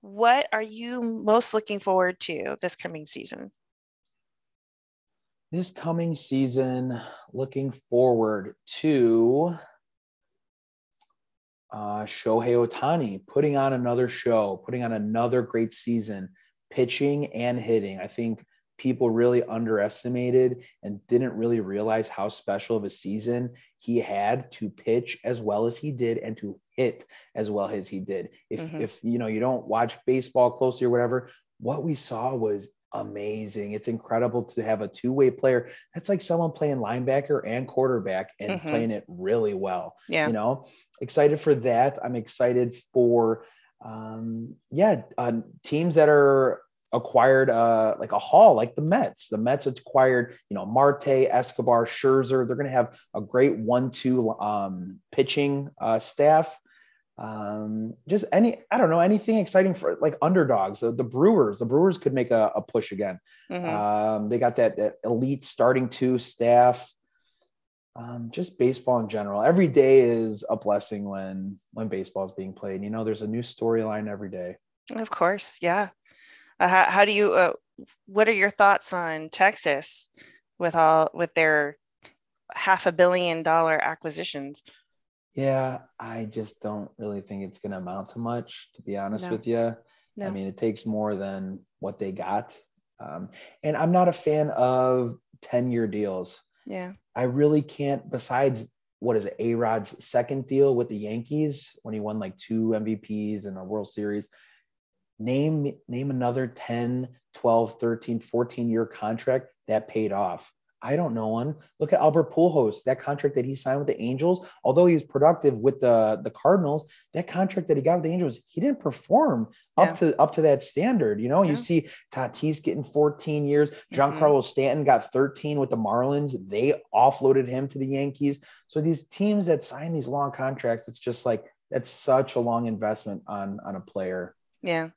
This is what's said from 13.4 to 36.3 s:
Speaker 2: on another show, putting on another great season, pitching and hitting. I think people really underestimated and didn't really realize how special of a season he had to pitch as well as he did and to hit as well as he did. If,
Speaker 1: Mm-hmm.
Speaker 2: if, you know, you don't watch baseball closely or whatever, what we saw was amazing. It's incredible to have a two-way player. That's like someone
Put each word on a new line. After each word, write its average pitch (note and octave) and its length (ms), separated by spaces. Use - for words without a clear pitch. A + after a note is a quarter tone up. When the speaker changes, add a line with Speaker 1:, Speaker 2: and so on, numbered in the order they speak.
Speaker 2:
on C3+ 160
another B2 360
show, A2 480
putting B2 260
on A#2 100
another A2+ 500
great A2+ 300
season, G#2 580
pitching C#3+ 640
and A#2+ 260
hitting. G2+ 400
I F#2+ 60
think A2+ 380
people B2+ 320
really A#2+ 320
underestimated B2 1200
and G2+ 240
didn't B2 280
really A2+ 260
realize G#2+ 480
how G2 200
special G2+ 480
of G#2 80
a G2 60
season A#2+ 640
he A#2+ 200
had G#2+ 540
to G#2 180
pitch - 540
as A#2 160
well G#2+ 260
as A#2 100
he D3+ 160
did A#2 260
and A2+ 200
to G2+ 200
hit B2+ 280
as G#2+ 160
well G2+ 180
as G2+ 180
he G2 140
did. F#2+ 300
If, - 100
Speaker 1:
Mm-hmm. D#3+ 200
Speaker 2:
if, A#2 220
you A#2 160
know, A#2+ 80
you A2 140
don't B2+ 260
watch A#2 400
baseball B2+ 460
closely B2+ 340
or A#2+ 40
whatever, A#2+ 380
what C3+ 240
we D#3+ 100
saw B2+ 400
was G#2 380
amazing. G#2 760
It's G#2+ 160
incredible A#2 560
to - 180
have G#2+ 200
a G2+ 60
two-way C3 420
player. B2 400
That's - 160
like G3+ 100
someone E3+ 320